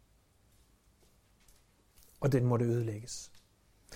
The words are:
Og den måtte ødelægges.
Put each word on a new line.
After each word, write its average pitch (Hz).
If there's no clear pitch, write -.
Og 139
den 127
måtte 120
ødelægges. 117